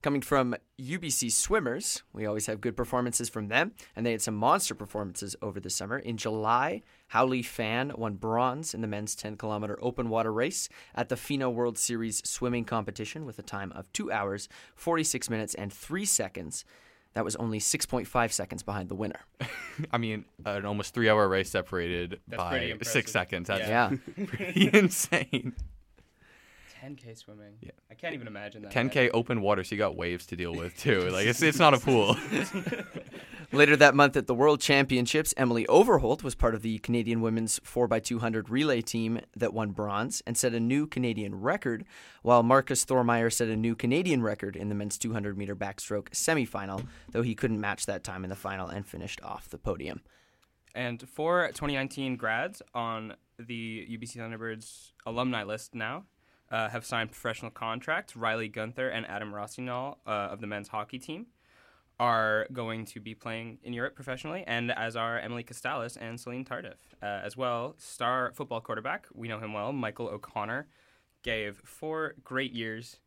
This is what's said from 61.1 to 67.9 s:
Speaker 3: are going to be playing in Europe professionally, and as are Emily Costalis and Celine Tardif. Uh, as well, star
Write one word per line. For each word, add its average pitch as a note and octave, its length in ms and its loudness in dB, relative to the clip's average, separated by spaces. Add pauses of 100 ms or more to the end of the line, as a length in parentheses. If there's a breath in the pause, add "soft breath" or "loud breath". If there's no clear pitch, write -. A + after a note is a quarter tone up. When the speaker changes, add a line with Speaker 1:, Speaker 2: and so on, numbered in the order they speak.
Speaker 3:
are A2 540 2
going A2+ 320 -6
to A2 160 -14
be G#2+ 160 -14
playing A2+ 480 -10
in B2 80 -10
Europe A#2+ 240 -6
professionally, C3+ 520 -10
and A#2+ 220 -2
as A2+ 280 -4
are A#2 200 -2
Emily A#2 280 -8
Costalis B2 520 -6
and A#2 220 -10
Celine B2 240 -10
Tardif. B2 320 -10 (260)
Uh, G2+ 220 -6
as G#2 140 -10
well, B2 400 -2
star B2+ 560 -2